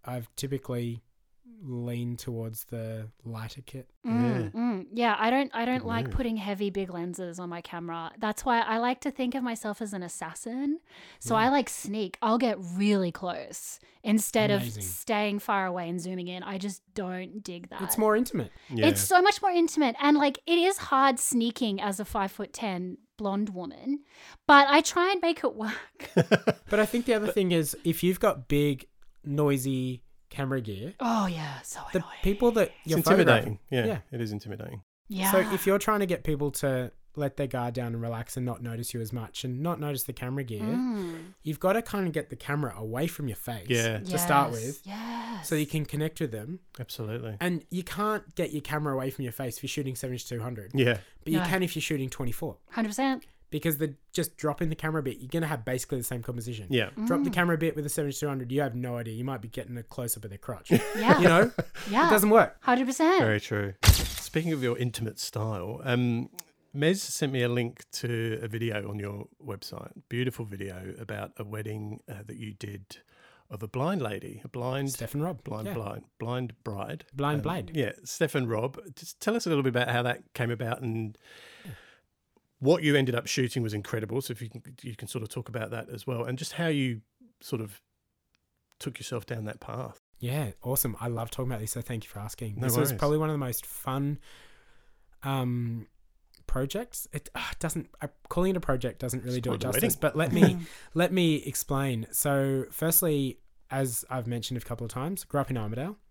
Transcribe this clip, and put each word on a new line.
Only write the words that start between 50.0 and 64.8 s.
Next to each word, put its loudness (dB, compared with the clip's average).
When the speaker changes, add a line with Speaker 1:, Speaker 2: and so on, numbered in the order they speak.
Speaker 1:
hundred. -8
Speaker 3:
Yeah. 6
Speaker 1:
But -2
you 4
Speaker 2:
No. 2
Speaker 1:
can 2
if -2
you're -2
shooting -2
twenty-four. -4
Speaker 2:
Hundred 0
percent. 0
Speaker 1:
Because 0
the, -2
just -2
dropping 0
the 0
camera -2
a -2
bit, -4
you're -12
gonna 0
have -4
basically -2
the -4
same -4
composition. -8
Speaker 3:
Yeah. 4
Speaker 1:
Drop 4
the 2
Speaker 2:
Mm. -2
Speaker 1:
camera 4
a -2
bit 2
with -4
a -4
seventy-two -2
hundred, -4
you 2
have 0
no -4
idea. -6
You -6
might -4
be -10
getting -8
a -10
close-up -6
of -8
their -12
crotch. -4
Speaker 2:
<laughs> 4
Yeah. 8
Speaker 1:
You 8
know? 8
Speaker 2:
Yeah. 6
Speaker 1:
It 6
doesn't 6
work. 8
Speaker 2:
Hundred 4
percent. 4
Speaker 3:
Very 4
true. -2
Speaking 4
of 0
your 0
intimate -4